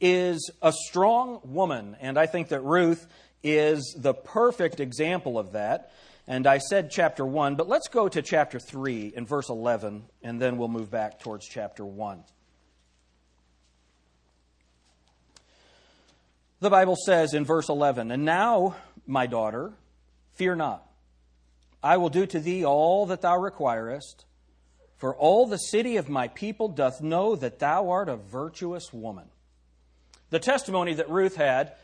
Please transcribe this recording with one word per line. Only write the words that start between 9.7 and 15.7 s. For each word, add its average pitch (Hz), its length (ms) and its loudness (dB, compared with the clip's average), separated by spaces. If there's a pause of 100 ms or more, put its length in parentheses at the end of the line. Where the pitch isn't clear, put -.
and 117 160 -8
then 123 200 0
we'll 117 100 -2
move 113 220 -6
back 107 300 -6
towards 107 280 -12
chapter 104 380 -12
one. 98 360 -12 (4000)